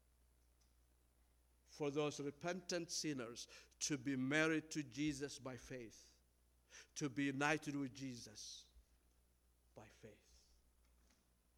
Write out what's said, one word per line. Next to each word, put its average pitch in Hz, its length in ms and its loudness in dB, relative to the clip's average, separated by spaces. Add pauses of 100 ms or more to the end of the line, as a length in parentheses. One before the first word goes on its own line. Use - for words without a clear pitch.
(1700)
For 147 200 0
those 147 300 2
repentant 175 720 -2
sinners 123 560 -2 (340)
to - 160 2
be 135 180 0
married 156 580 6
to 156 100 0
Jesus 139 560 -2
by 127 180 -6
faith, 117 500 -10 (880)
to 151 120 0
be 139 160 2
united 143 500 4
with 139 200 -2
Jesus 117 680 -10 (1120)
by 113 100 -14 (180)
faith. 110 100 -14 (1500)